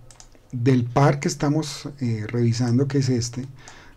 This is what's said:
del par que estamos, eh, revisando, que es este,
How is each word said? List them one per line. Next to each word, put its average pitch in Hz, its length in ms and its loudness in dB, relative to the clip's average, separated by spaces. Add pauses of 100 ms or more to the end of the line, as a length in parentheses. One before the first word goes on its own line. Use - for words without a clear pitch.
(520)
del 127 320 2
par 143 360 2
que 180 100 -2
estamos, 151 600 -2 (120)
eh, 113 260 -2
revisando, 120 600 2
que 139 120 0
es 131 100 0
este, 123 380 -4 (500)